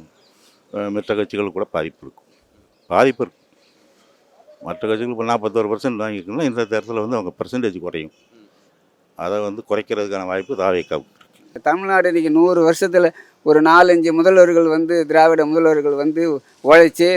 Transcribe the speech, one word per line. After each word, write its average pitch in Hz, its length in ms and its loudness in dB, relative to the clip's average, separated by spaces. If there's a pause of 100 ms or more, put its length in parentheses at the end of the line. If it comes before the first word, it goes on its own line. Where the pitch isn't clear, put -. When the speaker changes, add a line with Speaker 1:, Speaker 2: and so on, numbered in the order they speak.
(720)
Speaker 1:
அஹ், 104 160 -8
மற்ற 104 260 -6
கட்சிகளுக்கு 101 420 -6
கூட 101 140 -6
பாதிப்பு 80 340 -8
இருக்கும். - 240 -20 (580)
பாதிப்பு 120 380 0
இருக்கும். - 160 -18 (1200)
மற்ற 87 260 -10
கட்சிகள் 117 260 -4
இப்ப 113 180 -6
நாற்பத்தோரு 110 400 -2
பர்சன்ட் 110 320 -6
வாங்கிக்கணும்னா 107 460 -8
இந்த 117 160 -4
தேர்தலில் 107 400 -6
வந்து 120 120 -6
அவங்க 90 220 -8
பர்சன்டேஜ் 101 400 -8
குறையும். 80 340 -12 (1000)
அதை 92 240 -6
வந்து 104 300 -10
குறைக்கிறதுக்கான 104 560 -6
வாய்ப்பு 95 300 -6
தாவேக்காவுக்கு 90 600 -4
இருக்கு. - 480 -20
Speaker 2:
தமிழ்நாடு 185 440 0
இன்னைக்கு 165 320 0
நூறு 175 280 4
வருஷத்துல 175 420 2 (340)
ஒரு 151 180 4
நாலஞ்சு 170 580 4
முதல்வர்கள் 175 560 4
வந்து, 165 320 -2
திராவிட 160 380 4
முதல்வர்கள் 151 580 0
வந்து 156 380 -4 (220)
உழைச்சு, 165 540 6